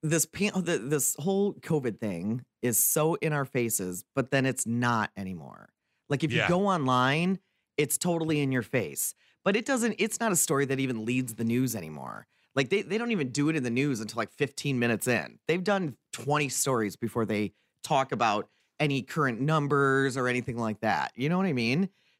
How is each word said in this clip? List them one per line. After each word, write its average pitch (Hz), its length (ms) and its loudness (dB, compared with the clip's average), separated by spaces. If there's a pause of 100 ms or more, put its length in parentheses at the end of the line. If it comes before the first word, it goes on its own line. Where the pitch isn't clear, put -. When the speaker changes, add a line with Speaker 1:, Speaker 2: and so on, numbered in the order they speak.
Speaker 1:
This 156 220 2
pan-, - 300 -2
the, 170 220 0
this 135 420 0
whole 196 360 2
covid 127 440 -2
thing 104 460 -4 (160)
is 120 160 2
so 160 380 2
in 156 180 -2
our 143 120 -2
faces, 107 580 -2 (100)
but 131 180 -2
then 135 140 4
it's 131 200 0
not 117 520 0
anymore. 76 520 -12 (400)
Like, 143 140 -2
if 151 80 0
you 120 80 2
Speaker 2:
Yeah. 104 100 2
Speaker 1:
go 180 180 2
online, 151 720 2 (380)
it's 147 200 0
totally 160 440 0
in 135 100 0
your 131 100 2
face. - 540 -4 (280)
But 196 120 2
it 233 100 0
doesn't, 240 320 2
it's 220 220 -2
not 233 120 0
a 180 40 2
story 139 300 2
that 135 140 -2
even 127 260 -2
leads 123 300 -2
the 120 80 -4
news 117 320 0
anymore. 71 520 -10 (280)
Like, 131 140 2
they, 196 140 2
they 165 140 -4
don't 240 140 -2
even 156 200 0
do 143 180 2
it 160 60 0
in 143 80 0
the 123 60 0
news 131 300 0
until, 110 180 -8
like, 113 140 -4
fifteen 139 480 -2
minutes 117 280 2
in. 85 400 -2
They've 175 160 0
done 185 340 0 (160)
twenty 143 360 0
stories 117 460 0
before 113 300 -2
they 104 260 -2 (320)
talk 135 280 0
about 107 380 0 (300)
any 143 220 0
current 127 400 -2
numbers 139 720 2
or 127 120 0
anything 123 300 -2
like 110 240 -4
that. 85 340 0
You 127 140 -2
know 180 80 2
what 190 100 0
I 165 60 0
mean? 123 280 2
Speaker 2:
Yeah, 196 60 0 (320)